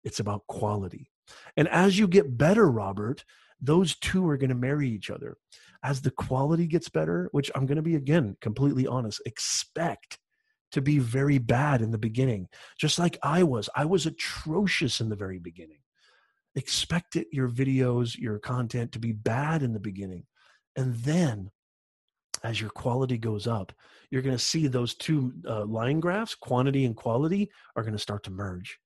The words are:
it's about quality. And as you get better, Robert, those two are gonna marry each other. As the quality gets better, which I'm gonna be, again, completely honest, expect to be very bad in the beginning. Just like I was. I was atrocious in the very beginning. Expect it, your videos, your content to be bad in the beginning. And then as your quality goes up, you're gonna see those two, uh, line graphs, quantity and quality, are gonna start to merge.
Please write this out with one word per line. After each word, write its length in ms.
it's 160
about 300
quality. 640
And 120
as 280
you 120
get 280
better, 320
Robert, 560
those 340
two 340
are 80
gonna 180
marry 360
each 200
other. 260
As 180
the 80
quality 560
gets 220
better, 420
which 240
I'm 120
gonna 160
be, 120
again, 460
completely 460
honest, 400
expect 920
to 100
be 160
very 400
bad 440
in 100
the 60
beginning. 500
Just 200
like 240
I 220
was. 320
I 80
was 220
atrocious 920
in 80
the 60
very 240
beginning. 400
Expect 600
it, 160
your 160
videos, 680
your 220
content 540
to 80
be 120
bad 500
in 100
the 80
beginning. 440
And 200
then 540
as 160
your 100
quality 480
goes 280
up, 260
you're 120
gonna 160
see 280
those 280
two, 380
uh, 160
line 360
graphs, 340
quantity 500
and 100
quality, 560
are 60
gonna 160
start 260
to 60
merge. 560